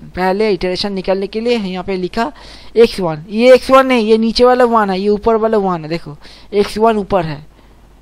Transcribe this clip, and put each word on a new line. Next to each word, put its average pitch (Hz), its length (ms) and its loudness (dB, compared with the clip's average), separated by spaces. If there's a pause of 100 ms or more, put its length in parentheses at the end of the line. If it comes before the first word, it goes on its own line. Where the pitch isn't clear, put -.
(160)
पहले 190 340 -2
iteration 185 420 -4
निकालने 190 340 -4
के 214 140 -8
लिए 240 180 -2
यहाँ 185 260 -6
पे 196 120 -6
लिखा 220 360 -6 (440)
एक्स 226 240 4
वन। 160 300 -4
ये 240 240 6
एक्स 254 160 2
वन 262 160 6
नहीं, 247 200 0
ये 220 120 4
नीचे 226 260 0
वाला 247 200 4
वन 220 260 0
है, 190 100 -4
ये 208 80 -2
ऊपर 208 280 0
वाला 220 220 0
वन 180 240 -2
है। 151 60 -12
देखो 156 280 -10 (380)
एक्स 202 240 0
वन 220 180 2
ऊपर 190 280 -2
है, 151 220 -10 (560)